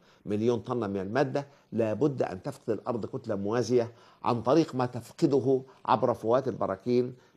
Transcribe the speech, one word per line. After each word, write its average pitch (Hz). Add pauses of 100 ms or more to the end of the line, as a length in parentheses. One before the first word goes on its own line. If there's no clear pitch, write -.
(260)
مليون 110
طن 117
من 98
المادة، 131 (260)
لا 110
بد 127
أن 92
تفقد -
الأرض 113
كتلة 113
موازية 113 (320)
عن 117
طريق 151
ما 127
تفقده 131 (240)
عبر 120
فوات 127
البراكين 120 (220)